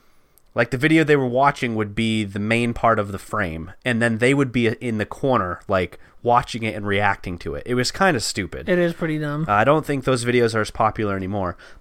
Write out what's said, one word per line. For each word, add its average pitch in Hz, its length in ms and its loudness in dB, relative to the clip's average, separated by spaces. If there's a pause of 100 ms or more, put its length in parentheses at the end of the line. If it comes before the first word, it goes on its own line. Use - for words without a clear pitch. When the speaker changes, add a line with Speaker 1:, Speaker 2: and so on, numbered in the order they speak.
(540)
Speaker 1:
like, 117 160 0
the 131 80 -2
video 156 260 4
they 147 120 4
were 135 100 2
watching 127 500 0
would 104 200 -2
be 110 280 0
the 101 160 -6
main 117 320 0
part 113 280 2
of 101 120 -4
the 95 60 -6
frame, 82 540 -6 (120)
and 117 160 0
then 117 200 2
they 131 160 4
would 139 160 0
be 117 160 2
in 113 320 -4
the 104 60 -2
corner, 107 600 -2
like, 95 320 0 (220)
watching 120 400 0
it 110 140 -4
and 104 100 -8
reacting 98 540 0
to 73 160 -8
it. - 100 -10
It 120 80 -4
was 123 180 0
kinda 180 280 0
stupid. - 500 -6
Speaker 2:
It 180 80 2
is 170 160 2
pretty 156 240 -4
dumb. 151 300 -4
Speaker 1:
Uh, 104 60 0
I 104 100 4
don't 147 220 4
think 139 180 -4
those 131 200 0
videos 120 300 2
are 110 80 0
as 107 100 -4
popular 107 440 0
anymore, 95 420 -4 (240)